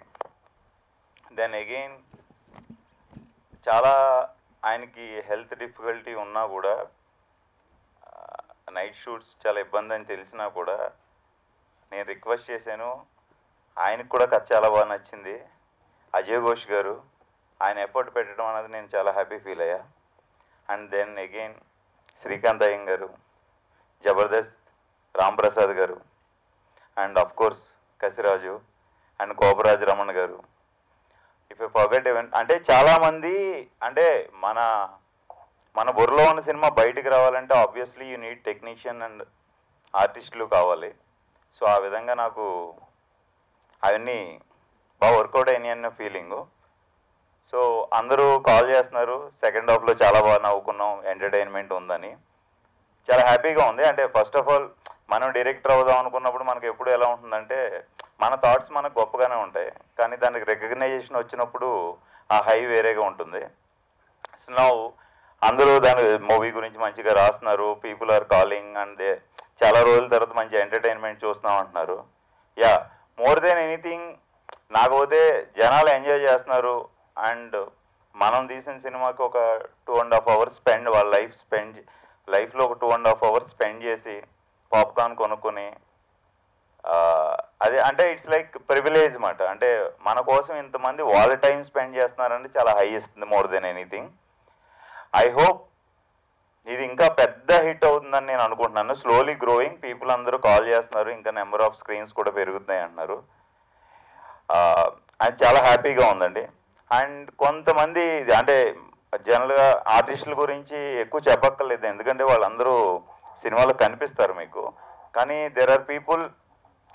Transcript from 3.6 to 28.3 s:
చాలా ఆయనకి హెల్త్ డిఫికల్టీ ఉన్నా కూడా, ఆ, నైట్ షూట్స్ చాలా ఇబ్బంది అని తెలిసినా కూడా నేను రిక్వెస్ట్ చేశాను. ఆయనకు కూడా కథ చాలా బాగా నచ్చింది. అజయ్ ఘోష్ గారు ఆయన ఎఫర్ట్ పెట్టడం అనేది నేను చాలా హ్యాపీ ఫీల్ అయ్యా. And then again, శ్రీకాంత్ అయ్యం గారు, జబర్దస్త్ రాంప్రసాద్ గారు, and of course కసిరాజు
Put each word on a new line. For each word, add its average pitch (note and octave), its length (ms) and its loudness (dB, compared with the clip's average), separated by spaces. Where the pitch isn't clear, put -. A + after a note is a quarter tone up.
చాలా A#2+ 240 4
ఆయనకి A#2 360 -10
హెల్త్ A2 340 -8
డిఫికల్టీ A#2 520 -12
ఉన్నా G#2 180 -8
కూడా, F#2+ 180 -4
ఆ, - 40 -20
నైట్ G2 260 -10
షూట్స్ A2+ 280 -16
చాలా G#2 220 -2
ఇబ్బంది G#2+ 300 -8
అని G#2+ 100 -12
తెలిసినా G#2+ 420 -12
కూడా F2+ 200 -6
నేను G2+ 220 -12
రిక్వెస్ట్ A#2 380 -6
చేశాను. A2+ 380 -12
ఆయనకు A2 380 -6
కూడా B2 180 4
కథ A2 180 0
చాలా A2 240 4
బాగా G#2+ 180 4
నచ్చింది. G2+ 420 -14
అజయ్ G2 320 -2
ఘోష్ A2+ 260 -4
గారు G2+ 220 -4
ఆయన G2+ 140 -4
ఎఫర్ట్ B2+ 280 -6
పెట్టడం A2 360 -6
అనేది A2 240 -10
నేను G#2 200 -16
చాలా G2 160 -2
హ్యాపీ G2 340 -6
ఫీల్ E2+ 220 -8
అయ్యా. F2 140 -6
And G#2 100 -12
then G2+ 140 -4
again, A2 260 -16
శ్రీకాంత్ G#2+ 460 -2
అయ్యం G2+ 220 -4
గారు, F#2+ 200 -4
జబర్దస్త్ G#2 540 0
రాంప్రసాద్ G#2 600 2
గారు, F2+ 160 -2
and G2 220 -6
of F2 80 -4
course A2 220 -2
కసిరాజు G2 600 -4